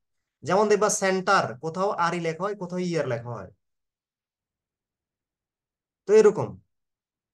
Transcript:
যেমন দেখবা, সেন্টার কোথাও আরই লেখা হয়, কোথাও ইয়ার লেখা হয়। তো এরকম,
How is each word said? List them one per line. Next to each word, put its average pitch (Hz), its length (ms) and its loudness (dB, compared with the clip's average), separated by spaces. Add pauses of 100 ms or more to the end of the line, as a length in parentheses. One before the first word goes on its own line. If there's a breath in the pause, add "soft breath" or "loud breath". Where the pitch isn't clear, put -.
(420)
যেমন 175 260 2
দেখবা, 208 220 2
সেন্টার 190 540 2 (140)
কোথাও 185 300 -4 (180)
আরই 175 140 -2
লেখা 165 240 -4
হয়, 208 120 -6
কোথাও 180 220 -10
ইয়ার 165 300 -2
লেখা 120 220 -6
হয়। 98 200 -12 (2500)
তো - 40 2
এরকম, 208 360 6 (840)